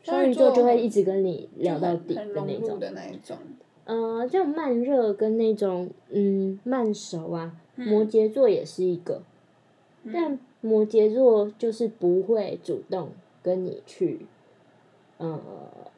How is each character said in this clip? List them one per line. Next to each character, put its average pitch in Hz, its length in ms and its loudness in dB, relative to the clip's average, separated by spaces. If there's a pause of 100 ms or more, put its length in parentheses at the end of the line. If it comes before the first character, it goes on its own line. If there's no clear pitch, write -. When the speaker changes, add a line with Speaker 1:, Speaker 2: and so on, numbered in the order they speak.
Speaker 1:
双 277 260 2
鱼 247 60 4
座 254 140 6
Speaker 2:
双 247 40 8
鱼 247 40 0
座 - 0 -
就 247 80 6
会 240 180 6
一 233 80 0
直 202 140 2
跟 190 200 0
你 175 240 -4 (100)
聊 165 220 -2
到 175 160 0
底 170 200 -8
的 214 100 -8
那 208 80 -12
种。 - 0 -
Speaker 1:
就 151 80 -4
很， - 60 -6
很 202 120 -6
融 226 100 -4
入 202 100 -8
的 170 120 -8
那 190 160 -14
一 190 100 -16
种。 - 200 -16 (480)
Speaker 2:
呃， 226 420 -4
这 381 120 0
种 320 100 0
慢 285 320 -2
热 247 320 2
跟 220 240 0
那 220 160 2
种， 185 360 -2 (200)
嗯， 196 540 0
慢 247 300 -2
熟 170 380 -8
啊， 165 240 -8 (200)
Speaker 1:
嗯。 247 120 -8
Speaker 2:
摩 214 180 4
羯 220 260 2
座 247 180 4
也 - 160 0
是 - 180 -6
一 175 140 0
个。 - 240 -8 (840)
Speaker 1:
嗯。 220 100 -14
Speaker 2:
但 302 260 -2 (220)
摩 220 240 4
羯 214 280 4
座 220 440 4
就 226 140 -2
是 226 160 -2
不 180 360 0
会 202 400 -2
主 165 260 -6
动 175 200 -6 (340)
跟 185 200 -2
你 - 220 -8
去， - 400 -4 (920)
呃， 160 220 -8 (580)